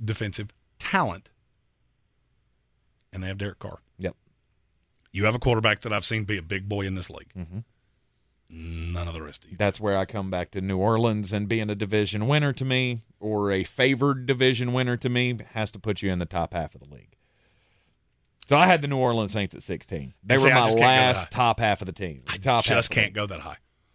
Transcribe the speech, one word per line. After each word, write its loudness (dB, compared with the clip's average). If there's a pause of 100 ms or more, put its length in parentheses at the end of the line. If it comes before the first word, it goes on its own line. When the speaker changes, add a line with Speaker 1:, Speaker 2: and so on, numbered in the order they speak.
Speaker 1:
defensive -6 (280)
talent. -2 (1800)
And -10
they -8
have -8
Derek -8
Carr. -12 (200)
Speaker 2:
Yep. -6 (960)
Speaker 1:
You -2
have 2
a -2
quarterback 2
that -6
I've -2
seen -2
be -4
a -10
big -6
boy -2
in -4
this -8
league. -16
Speaker 2:
Mm-hmm. -10 (1300)
Speaker 1:
None -4
of -8
the -10
rest -16
of -20
you. -14
Speaker 2:
That's 0
where 0
I 0
come -6
back -4
to -8
New -2
Orleans 2
and -2
being -2
a -2
division 0
winner 2
to -6
me, 0 (160)
or -2
a 0
favored 2
division 2
winner 0
to -2
me, 0 (160)
has -4
to -16
put -4
you 0
in 0
the -2
top -4
half -6
of -20
the -20
league. -20 (1300)
So 6
I 8
had 6
the -4
New 0
Orleans 2
Saints -2
at -14
sixteen. -8 (100)
They 2
Speaker 1:
And 8
Speaker 2:
were 6
Speaker 1:
see, 0
I 6
Speaker 2:
my 4
Speaker 1:
just 4
can't -
go 6
that 6
Speaker 2:
last 0
Speaker 1:
high. -14
Speaker 2:
top 2
half 0
of -8
the -6
team. -10
Speaker 1:
I -6
Speaker 2:
Top -8 (120)
half 2
Speaker 1:
just 2
Speaker 2:
of -4
the 2
Speaker 1:
can't 4
Speaker 2:
league. -6
Speaker 1:
go -4
that -10
high. -14 (380)